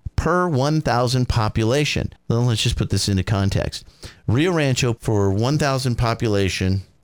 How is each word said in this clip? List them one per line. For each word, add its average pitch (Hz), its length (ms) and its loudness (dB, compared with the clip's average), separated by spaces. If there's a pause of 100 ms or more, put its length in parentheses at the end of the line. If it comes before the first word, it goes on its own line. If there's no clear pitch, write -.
(160)
per 180 300 2
one 151 340 2
thousand 123 480 0
population. 113 840 0 (160)
Well, 117 140 2
let's 120 200 0
just 117 140 -2
put - 140 -2
this - 180 -2
into 95 160 0
context. - 600 -2 (420)
Rio 151 260 2
Rancho, 135 480 0
for 101 320 2
one 120 260 0
thousand 135 380 0
population 98 840 0 (220)